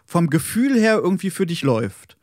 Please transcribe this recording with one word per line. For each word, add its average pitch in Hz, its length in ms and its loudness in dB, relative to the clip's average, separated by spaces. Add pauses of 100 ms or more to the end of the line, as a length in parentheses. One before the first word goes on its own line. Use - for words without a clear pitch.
vom 170 240 0
Gefühl 233 500 0
her 220 200 4
irgendwie 190 320 -2
für 190 160 -2
dich 170 160 -6
läuft. 117 600 -4